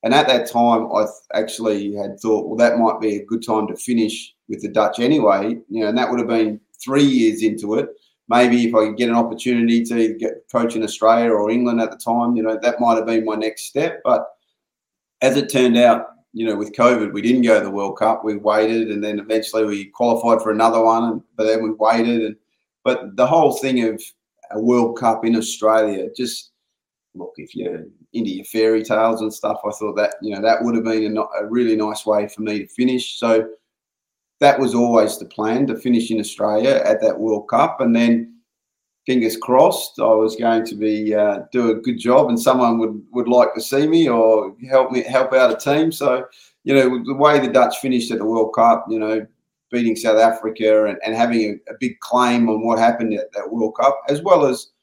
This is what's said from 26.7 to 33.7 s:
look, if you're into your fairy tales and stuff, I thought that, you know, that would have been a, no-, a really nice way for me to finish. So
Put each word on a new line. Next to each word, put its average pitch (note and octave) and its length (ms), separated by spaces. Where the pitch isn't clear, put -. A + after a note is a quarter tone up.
look, - 220
if - 180
you're F2 300
into G#2+ 180
your F#2+ 140
fairy A2 360
tales A2 400
and A2 100
stuff, - 340
I G#2+ 60
thought G#2+ 260
that, G#2 240
you G#2+ 120
know, G2 80
that A#2 220
would A#2 100
have A2+ 100
been A2+ 200
a, G#2+ 60
no-, G#2+ 200
a G#2 60
really A2+ 300
nice G#2+ 300
way G#2 220
for - 140
me G#2+ 180
to G2 80
finish. B2+ 520
So A2+ 300